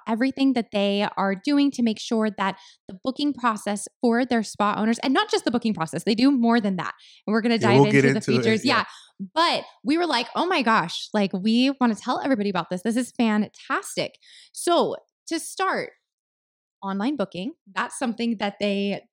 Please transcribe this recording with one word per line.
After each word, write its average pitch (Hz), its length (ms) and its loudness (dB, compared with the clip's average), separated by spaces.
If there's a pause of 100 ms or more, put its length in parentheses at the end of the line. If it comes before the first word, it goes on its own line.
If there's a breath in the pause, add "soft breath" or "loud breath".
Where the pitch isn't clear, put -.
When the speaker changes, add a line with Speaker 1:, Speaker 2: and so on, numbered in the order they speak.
Speaker 1:
everything 262 460 2
that 240 180 -4
they 202 440 0
are 196 200 0
doing 285 360 2
to 247 120 -2
make 220 160 0
sure 220 360 0
that 190 220 -2 (300 loud breath)
the 190 160 -14
booking 285 280 -2
process 208 560 -4 (140)
for 240 240 2
their 240 160 0
spa 202 340 -2
owners, 226 240 0
and 269 140 0
not 415 160 0
just - 160 0
the 277 60 0
booking 226 240 0
process, 160 280 -6
they 226 120 0
do 254 160 4
more 233 280 4
than 196 180 0
that. 135 160 -6 (340 loud breath)
And 202 60 0
we're 226 80 2
gonna 233 140 2
Speaker 2:
Yeah, 220 140 2
Speaker 1:
dive 135 120 8
Speaker 2:
we'll 139 100 6
get 139 140 6
Speaker 1:
into 139 140 4
the - 120 -2
Speaker 2:
into - 0 -
it, 127 120 2
Speaker 1:
features. 220 220 2
Speaker 2:
yeah. 254 120 2 (420 loud breath)
Speaker 1:
Yeah. 196 160 -10
But 311 300 2 (180)
we 285 140 2
were 349 100 0
like, 247 280 0
"Oh 320 120 0
my 349 160 0
gosh, 170 500 0
like, 202 180 0
we 220 480 2
wanna 233 160 2
tell 254 260 -4
everybody 208 280 0
about 185 220 -4
this. 180 100 -6
This 233 160 -2
is 247 140 -4
fantastic." 220 1080 -4 (340 loud breath)
So 254 440 0 (320)
to 330 120 -6
start, 320 520 -4 (960)
online 196 360 -4
booking. 190 320 -8 (240)
That's 240 200 -6
something 233 400 -4
that 202 220 -4
they, 202 420 -2 (120)